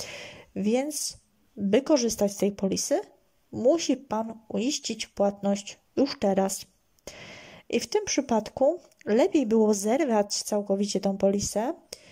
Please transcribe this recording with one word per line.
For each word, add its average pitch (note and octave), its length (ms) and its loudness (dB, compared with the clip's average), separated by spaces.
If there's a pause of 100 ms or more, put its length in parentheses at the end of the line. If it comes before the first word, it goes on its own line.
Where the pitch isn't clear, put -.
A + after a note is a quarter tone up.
(560)
więc B3 600 -2 (400)
by G#3 260 2
korzystać A3+ 500 2
z - 40 -14
tej G3+ 160 0
polisy, G3 480 -2 (520)
musi C4+ 440 2
pan A3 520 -6
uiścić A3+ 580 -4
płatność G3+ 720 -2 (180)
już C#4 220 0
teraz". G3 480 0 (1040)
I A#3 120 0
w - 60 -6
tym G#4 180 -2
przypadku C4 760 0 (260)
lepiej C4+ 400 2
było G#3+ 280 4
zerwać G#3+ 680 0
całkowicie G3+ 580 -2
tą G3 160 0
polisę G3+ 580 0 (380)